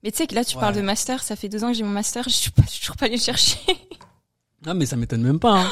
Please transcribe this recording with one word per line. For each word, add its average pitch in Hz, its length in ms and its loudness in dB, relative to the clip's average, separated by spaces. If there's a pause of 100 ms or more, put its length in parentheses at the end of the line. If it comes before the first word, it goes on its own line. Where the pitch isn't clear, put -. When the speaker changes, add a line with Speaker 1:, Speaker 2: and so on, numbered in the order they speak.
Speaker 1:
Mais 220 100 -4
tu - 60 -4
sais 330 80 2
que - 80 -8
là, 240 100 2
tu - 120 -4
parles 208 180 0
Speaker 2:
Ouais. 208 60 0
Speaker 1:
de 196 60 0
master, 240 360 -2
ça - 140 -6
fait 208 120 -8
deux 208 160 -4
ans 240 40 0
que 247 60 0
j'ai 226 80 -2
mon 208 80 -2
master, 208 340 -2
je 247 100 -2
suis - 160 0
pas, - 160 2
je - 40 -8
suis - 100 -8
toujours - 160 -8
pas 139 100 -2
allée 226 100 0
le 226 60 0
chercher. - 440 2
<laughs> 381 60 2 (920)
Speaker 2:
Non, 170 80 -2
mais 165 120 2
ça 127 100 -2
m'étonne 117 260 0
même 135 160 4
pas, 202 240 6
hein. 185 100 2